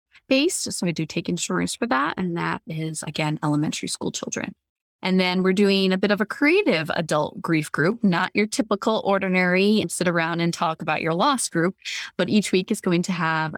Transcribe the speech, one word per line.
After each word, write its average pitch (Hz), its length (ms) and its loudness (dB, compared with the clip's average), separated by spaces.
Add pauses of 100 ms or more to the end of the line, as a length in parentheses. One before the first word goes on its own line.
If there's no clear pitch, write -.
(280)
based. 269 440 0
So - 140 -4
I 170 60 0
do 160 120 -4
take - 240 -6
insurance 175 460 -2
for - 120 -6
that. 262 300 0
And 175 200 -4
that 165 300 -2
is, 160 360 -6
again, 151 400 -4
elementary 151 460 -2
school - 240 -6
children. - 420 -8 (480)
And 185 180 2
then 180 220 2
we're 190 100 4
doing 190 400 4
a 190 60 2
bit 202 120 2
of 202 100 2
a 202 60 -2
creative 285 720 2
adult 156 440 -2
grief 156 300 0
group, 208 320 0
not 180 320 2
your 208 120 2
typical 214 580 0
ordinary 190 840 2
sit 180 200 -2
around 170 320 0
and 170 120 2
talk 165 300 -2
about 160 200 -2
your 165 120 -2
loss 247 340 0
group, 170 280 0 (400)
but 180 120 0
each 202 220 2
week 190 220 2
is 202 80 -6
going 175 220 2
to 185 100 -2
have 160 460 -2